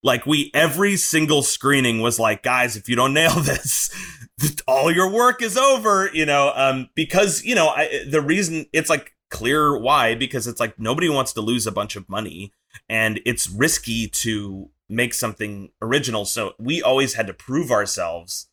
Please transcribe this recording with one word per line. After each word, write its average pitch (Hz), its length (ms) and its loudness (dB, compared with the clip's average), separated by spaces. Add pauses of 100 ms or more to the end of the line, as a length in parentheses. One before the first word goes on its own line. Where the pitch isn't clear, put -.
Like, 123 240 2
we, 147 280 0
every 170 440 2
single 151 460 2
screening 131 580 2
was 117 180 0
like, 110 240 0
"Guys, 123 320 0
if 107 140 -12
you 120 80 0
don't 135 160 2
nail 160 260 4
this, - 500 -2 (460)
<laughs> 147 320 -2
all 135 240 4
your 185 180 4
work 240 320 2
is 220 160 -2
over," 214 560 4
you 156 120 2
know, 143 300 4
um, 135 400 0
because, 170 500 2
you 240 100 0
know, 165 140 4
I, 139 380 -2
the 151 140 2
reason, 160 520 0
it's, 156 160 0
like, 151 260 -2 (160)
clear 143 460 2
why, 120 380 2
because 123 300 -4
it's 120 140 -8
like, 117 180 -4
nobody 135 320 0
wants 135 240 0
to 113 80 -4
lose 113 240 0
a 107 60 -2
bunch 101 240 -4
of 98 140 -14
money, 95 420 -8 (380)
and 110 360 0
it's 123 240 -2
risky 113 580 -2
to 101 600 -6 (200)
make 120 240 -2
something 104 560 -8 (120)
original. 113 440 -2
So 104 340 -4
we 139 240 -4
always 131 320 2
had 113 120 -2
to 95 60 -12
prove 135 380 -4
ourselves. 90 800 -4